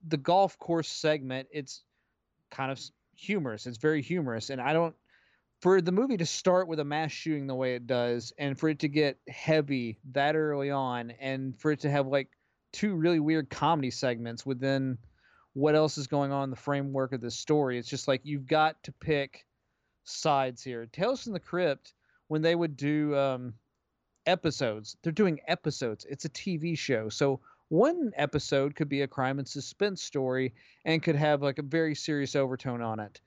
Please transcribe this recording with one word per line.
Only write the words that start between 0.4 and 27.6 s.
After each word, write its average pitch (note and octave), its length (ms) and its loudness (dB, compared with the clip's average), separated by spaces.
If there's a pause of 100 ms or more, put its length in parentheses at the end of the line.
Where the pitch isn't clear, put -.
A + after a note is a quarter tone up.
course E3 300 -2
segment, C3+ 600 -2
it's D3 300 -10 (680)
kind C3+ 200 -4
of C3+ 60 -6
s-, - 140 -16 (240)
humorous. C#3 500 -4
It's A#2+ 140 -10
very D#3 240 2
humorous. C3+ 480 -2
And B2+ 100 -6
I C#3 120 2
don't, E3 220 2 (640)
for F#3 220 8
the F3 100 2
movie A#3 260 2
to E3+ 80 0
start F#3 420 2
with D#3+ 120 -2
a D3+ 40 0
mass D3 280 -2
shooting D3 360 -4
the C3+ 80 -2
way B2+ 180 0
it A#2+ 140 -6
does, A#2+ 500 0
and C#3 220 -2
for D#3+ 100 2
it D3+ 100 0
to D#3+ 80 0
get C#3+ 300 2 (100)
heavy C#3 680 0 (140)
that C#3+ 240 2
early D3 340 0
on, B2 400 -2 (100)
and C3+ 400 -6
for D#3 120 0
it D3 80 0
to D3 100 0
have, C#3+ 160 4
like, C3+ 240 0 (440)
two G#3 200 0
really E3 260 4
weird D#3 300 0
comedy D3 400 2
segments A#2 560 -4
within C3+ 540 0 (540)
what D3 200 4
else D#3 240 4
is C#3+ 80 -6
going C#3+ 260 0
on C#3 120 0
in C3+ 80 -4
the B2 40 -8
framework C#3 560 -2
of B2+ 100 -6
this A#2+ 120 -8
story, C3+ 460 0
it's A#2+ 80 -8
just - 200 -8
like, C3+ 160 2
you've D3 220 -6
got D#3 380 2
to D3 80 -14
pick - 560 -4 (560)
sides C3+ 580 0
here. A#2+ 240 -8
Tales G#3+ 380 -2
from A3+ 100 -8
the F3 60 -4
Crypt, - 560 -2 (320)
when D#3 160 0
they E3 100 6
would E3+ 240 0
do, D3 400 2
um, B2+ 380 0 (720)
episodes, C3+ 720 0
they're E3 100 -4
doing D#3+ 360 2
episodes. C#3 600 -4
It's C#3 180 -10
a D#3 40 -6
T F3 280 -6
V E3 180 -2
show. A2 340 -2
So C#3 300 0 (300)